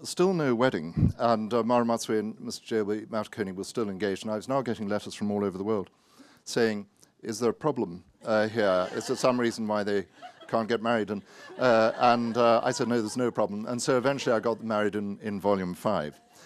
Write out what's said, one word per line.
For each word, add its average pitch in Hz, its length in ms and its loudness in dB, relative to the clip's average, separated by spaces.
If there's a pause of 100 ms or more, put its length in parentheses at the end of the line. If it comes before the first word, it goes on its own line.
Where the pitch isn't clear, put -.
still 185 300 2
no 147 200 2
wedding, 107 640 2
and, 113 360 2
uh, 120 80 4
Mara 120 240 2
Matsui 117 320 0
and 107 200 -4
Mister 120 280 -12
J 110 160 0
B 104 240 -4
Matakoni 107 480 -6
were 92 100 -6
still 110 240 -4
engaged, 98 360 -4
and 110 60 -6
I 107 60 -2
was 101 100 -8
now 135 140 0
getting 110 280 -4
letters 104 260 -4
from 104 160 -4
all 101 120 -2
over 95 140 -2
the 95 80 -6
world 104 240 -2 (560)
saying, 107 420 0 (360)
"Is 110 180 -6
there 120 80 2
a 107 60 0
problem, 110 500 -4 (220)
uh, 107 220 2
here? 98 460 2
Is 113 120 -6
there 131 100 -2
some 123 240 2
reason 113 260 -2
why 104 180 -2
they 101 220 -2 (420)
can't 113 200 0
get 113 140 0
married?" 113 280 0
And, 101 120 -6 (360)
uh, 113 380 6
and, 120 400 2
uh, 117 260 6
I 131 100 2
said, 120 160 -2
"No, 120 120 2
there's 107 160 -4
no 123 140 0
problem." 104 340 -2
And 120 160 -4
so 135 160 2
eventually 127 400 2
I 107 40 2
got 113 180 -2
them 110 100 -8
married 104 280 0
in, 101 240 -6
in 101 200 -6
volume 95 320 2
five. 82 480 -2 (260)